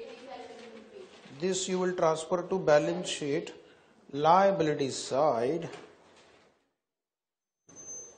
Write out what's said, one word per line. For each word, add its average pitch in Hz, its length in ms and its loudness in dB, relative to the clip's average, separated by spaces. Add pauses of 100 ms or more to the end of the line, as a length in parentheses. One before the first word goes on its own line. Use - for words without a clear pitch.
(1400)
This 185 280 -2
you 185 100 0
will 185 160 0
transfer 170 480 2
to 185 160 -2
balance 165 500 4
sheet, 151 440 -4 (600)
liability 156 760 4
side. 139 760 0 (2500)